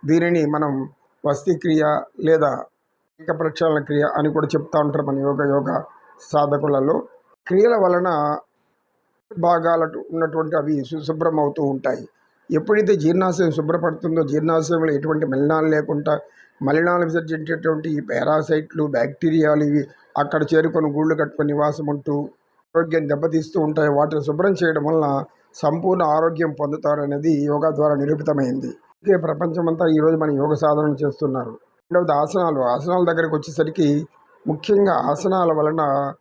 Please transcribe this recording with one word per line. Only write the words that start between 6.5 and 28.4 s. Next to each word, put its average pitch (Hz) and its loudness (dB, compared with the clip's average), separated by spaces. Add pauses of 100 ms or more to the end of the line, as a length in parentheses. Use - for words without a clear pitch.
క్రియల 214 4
వలన 175 0 (1000)
భాగాలటు 165 0
ఉన్నటువంటి 160 -2
అవి 147 0
శు-, 160 -8
శుభ్రం 156 -2
అవుతూ 147 -2
ఉంటాయి. 131 -4 (420)
ఎప్పుడైతే 202 2
జీర్ణాశయం 175 2
శుభ్రపడుతుందో, 160 -2
జీర్ణాశయంలో 160 0
ఎటువంటి 151 -2
మలినాలు 147 0
లేకుండా 147 0 (440)
మలినాలు 170 2
విసర్జించేటువంటి 160 -4
ఈ 147 -2
పారాసైట్లు, 156 -2
బ్యాక్టీరియాలు 151 0
ఇవి 147 0 (300)
అక్కడ 151 0
చేరుకొని 160 2
గూళ్ళు 156 0
కట్టుకొని 147 -2
నివాసం 147 -2
ఉంటూ 147 -4 (540)
ఆరోగ్యం 160 0
దెబ్బతీస్తూ 156 -2
ఉంటాయి. 151 2
వాటిని 147 0
శుభ్రం 160 0
చేయడం 160 0
వలన 143 0 (320)
సంపూర్ణ 170 0
ఆరోగ్యం 160 0
పొందుతారనేది 147 -2 (120)
యోగా 147 0
ద్వారా 151 2
నిరూపితమైంది. 147 -2